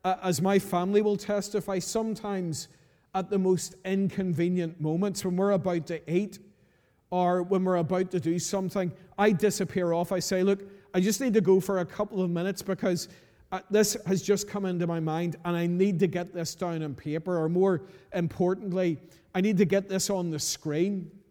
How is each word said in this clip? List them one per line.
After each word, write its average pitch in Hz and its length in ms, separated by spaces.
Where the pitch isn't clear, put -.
uh, 185 180
as 175 200
my 196 180
family 196 420
will 208 140
testify, 202 640
sometimes 202 880
at 185 140
the 202 100
most 185 360
inconvenient 180 960
moments, 170 420
when 180 140
we're 196 140
about 175 360
to 160 240
eat 202 280
or 180 340
when 185 200
we're 185 140
about 185 340
to 180 80
do 165 180
something, 190 540
I 214 140
disappear 185 600
off. 170 180
I 185 80
say, 185 240
"Look, 196 240
I 185 60
just 208 220
need 240 140
to 220 60
go 185 200
for 190 180
a 175 60
couple 208 360
of 185 80
minutes 175 320
because, 185 460
uh, 185 180
this 208 260
has 180 160
just 202 280
come 202 160
into 175 220
my 170 120
mind 160 460
and 175 100
I 170 120
need 180 320
to 196 80
get 180 260
this 170 220
down 170 280
on 143 120
paper, 160 420
or 160 100
more 180 360
importantly, 180 880
I 185 60
need 196 200
to 208 60
get 196 220
this 190 220
on 175 220
the 147 80
screen." 170 720